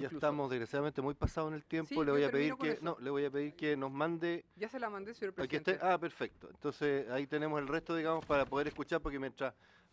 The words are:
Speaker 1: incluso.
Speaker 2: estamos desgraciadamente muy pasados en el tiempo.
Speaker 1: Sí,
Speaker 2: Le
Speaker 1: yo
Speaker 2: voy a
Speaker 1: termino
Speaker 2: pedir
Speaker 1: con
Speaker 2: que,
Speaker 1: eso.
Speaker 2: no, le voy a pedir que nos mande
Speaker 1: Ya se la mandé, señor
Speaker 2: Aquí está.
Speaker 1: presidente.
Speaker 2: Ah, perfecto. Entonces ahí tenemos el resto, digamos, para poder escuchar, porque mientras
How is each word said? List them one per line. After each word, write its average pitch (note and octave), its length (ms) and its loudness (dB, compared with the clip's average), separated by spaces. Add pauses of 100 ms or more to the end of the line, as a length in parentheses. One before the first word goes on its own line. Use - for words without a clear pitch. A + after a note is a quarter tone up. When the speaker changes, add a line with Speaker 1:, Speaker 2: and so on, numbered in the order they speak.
Speaker 1:
incluso. C#3+ 140 -6
Speaker 2:
estamos D3 320 2
desgraciadamente C#3 500 0
muy C3+ 140 -2
pasados D#3 340 -2
en D#3 60 -4
el D3+ 100 -8
tiempo. D#3+ 240 -2
Speaker 1:
Sí, - 60 -8
Speaker 2:
Le D#3 100 2
Speaker 1:
yo C#3+ 80 4
Speaker 2:
voy C#3+ 120 6
a C3+ 60 4
Speaker 1:
termino - 0 -
Speaker 2:
pedir C#3+ 280 2
Speaker 1:
con D#3+ 80 -2
Speaker 2:
que, D3+ 80 2
Speaker 1:
eso. D3+ 100 -6
Speaker 2:
no, E3 180 -2
le C3 60 -4
voy C#3+ 160 2
a C#3 60 0
pedir D3 240 -2
que D3+ 200 0
nos C3+ 160 0
mande E3 540 -2 (120)
Speaker 1:
Ya G#3 120 -6
se C4 100 -10
la A3+ 120 -4
mandé, G3+ 240 -10
señor F#3+ 240 -6
Speaker 2:
Aquí D3+ 180 -2
está. D3+ 160 -4
Speaker 1:
presidente. F#3 60 0 (160)
Speaker 2:
Ah, E3 40 4
perfecto. - 520 -6
Entonces C#3 580 0
ahí C3+ 180 0
tenemos D3+ 320 0
el C#3 100 -2
resto, E3 280 0
digamos, D#3+ 300 2
para C#3 180 4
poder C#3 240 0
escuchar, - 320 -2
porque C#3 180 -4
mientras C3 360 -4 (380)